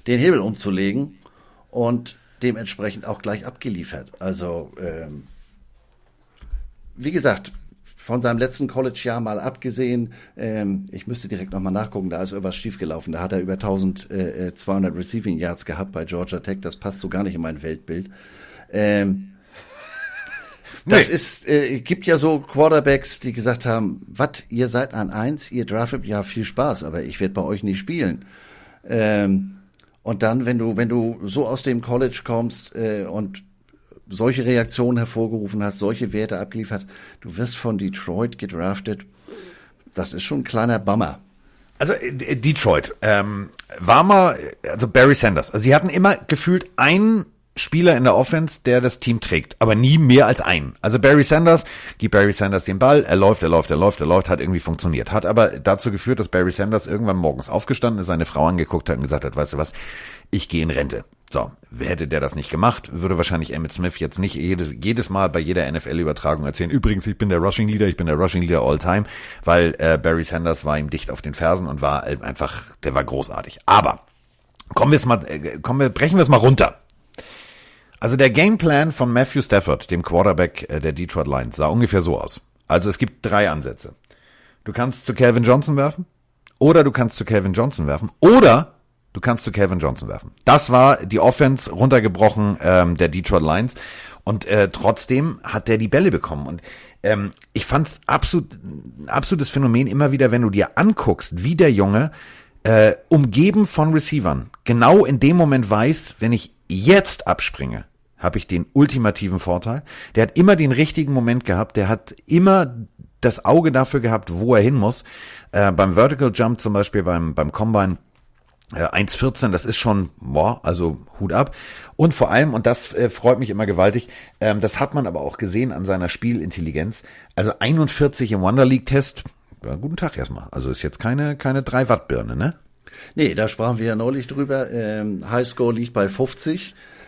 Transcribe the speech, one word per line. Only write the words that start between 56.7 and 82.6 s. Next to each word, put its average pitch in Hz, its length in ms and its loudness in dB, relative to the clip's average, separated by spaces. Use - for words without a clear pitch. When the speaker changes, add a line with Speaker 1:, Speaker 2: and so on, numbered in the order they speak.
Speaker 2:
irgendwann 101 300 -2
morgens 76 340 -2
aufgestanden 110 500 -2
ist, 90 60 -8
seine 82 200 -2
Frau 76 200 0
angeguckt 85 420 -2
hat 78 80 -2
und 64 60 -6
gesagt 71 220 -4
hat, 65 120 -10
"Weißt 73 160 -4
du 73 60 -6
was, 78 140 -6
ich 101 180 -4
gehe 82 140 -2
in 80 80 -2
Rente." 65 340 -6
So, 60 200 -6
hätte 80 280 -4
der 76 140 -4
das 69 160 -4
nicht 73 120 -8
gemacht, 98 440 -2
würde 87 260 -2
wahrscheinlich 82 340 -4
Emmitt 78 200 -8
Smith 90 260 -6
jetzt 78 200 -6
nicht 95 180 -4
jedes, 87 320 -4
jedes 113 300 -4
Mal 95 180 0
bei 85 120 -2
jeder 82 260 -2
N-F-L-Übertragung 76 800 -4
erzählen, 80 240 -6
"Übrigens, 104 380 0
ich 101 100 -6
bin 104 100 -2
der 87 120 0
Rushing 101 260 0
Leader, 104 220 0
ich 85 80 -2
bin 87 100 -4
der 76 100 0
Rushing 90 240 0
Leader 85 220 0
all 71 160 0
time", 90 260 0
weil, 85 340 4
äh, 80 200 2
Barry 82 240 0
Sanders 82 420 -4
war 73 140 -2
ihm 73 120 -6
dicht 73 200 -8
auf - 120 -12
den 71 120 -8
Fersen 87 320 -2
und 69 160 -8
war, 71 240 -2
äh, 71 160 -6
einfach, - 640 -10
der 69 100 -4
war 69 80 0
großartig. - 640 -8
Aber - 360 4
kommen 135 180 4
wir 156 40 8
jetzt 127 100 -2
mal, 117 200 2
äh, 76 320 -10
kommen 123 220 -4
wir, 135 80 2
brechen 160 280 0
wir 180 60 6
es 131 60 4
mal 139 80 8
runter. 123 420 4
Also 113 160 -2
der 131 140 6
Gameplan 160 640 4
von 123 200 0
Matthew 131 300 2
Stafford, - 480 0
dem 87 120 -2
Quarterback, 87 680 0
äh, 76 100 -4
der 76 120 -2
Detroit 80 340 -6
Lions, 64 300 -4
sah 76 100 0
ungefähr 104 340 2
so 82 180 0
aus. - 220 -10